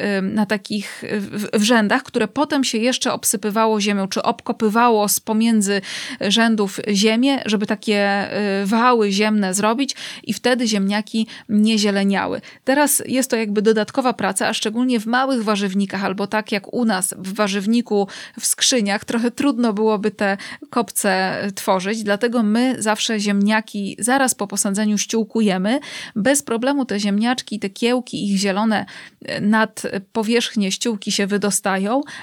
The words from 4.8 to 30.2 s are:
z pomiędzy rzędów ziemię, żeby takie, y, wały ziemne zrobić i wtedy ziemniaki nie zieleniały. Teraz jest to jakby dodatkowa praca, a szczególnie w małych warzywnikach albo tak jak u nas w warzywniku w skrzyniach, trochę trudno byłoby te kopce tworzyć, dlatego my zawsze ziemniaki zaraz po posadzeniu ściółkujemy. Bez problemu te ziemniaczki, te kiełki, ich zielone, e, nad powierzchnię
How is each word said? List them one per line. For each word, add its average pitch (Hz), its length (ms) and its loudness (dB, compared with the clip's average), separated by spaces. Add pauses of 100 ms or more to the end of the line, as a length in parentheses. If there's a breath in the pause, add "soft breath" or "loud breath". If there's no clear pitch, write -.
z - 120 -2
pomiędzy 214 640 2 (400 loud breath)
rzędów 208 580 2 (140)
ziemię, 226 520 2
żeby 208 200 0
takie, 202 600 0 (340)
y, 202 40 -2
wały 226 460 4
ziemne 208 420 2
zrobić 220 420 0 (280 loud breath)
i - 100 -6
wtedy 240 340 0
ziemniaki 208 600 0 (220 loud breath)
nie 214 280 4
zieleniały. 196 640 0 (220 loud breath)
Teraz 277 420 2
jest 254 240 0
to 247 60 2
jakby 214 260 0
dodatkowa 220 520 2
praca, 240 340 -2
a 220 60 0
szczególnie 233 460 0
w 208 60 -4
małych 247 380 0
warzywnikach 196 600 0
albo 196 240 -2
tak 214 240 -4
jak 196 220 -4
u 247 120 0
nas 190 320 0
w 190 160 -10
warzywniku 208 760 0 (320 loud breath)
w - 60 -8
skrzyniach, 208 600 0
trochę 233 260 0
trudno 240 420 0
byłoby 214 380 0
te 196 260 -2 (320 loud breath)
kopce 190 680 0 (180)
tworzyć, 202 480 -2
dlatego 226 400 0
my 233 360 2
zawsze 214 400 -2
ziemniaki 208 800 0
zaraz 254 360 2
po 202 120 -4
posadzeniu 208 500 0
ściółkujemy. 214 800 0 (360 loud breath)
Bez 262 280 2
problemu 254 420 0
te 202 140 -2
ziemniaczki, 208 600 0
te 202 100 -4
kiełki, 233 600 -2
ich 196 80 2
zielone, 202 480 0 (400 loud breath)
e, - 160 -6
nad 220 420 2 (280)
powierzchnię 226 600 0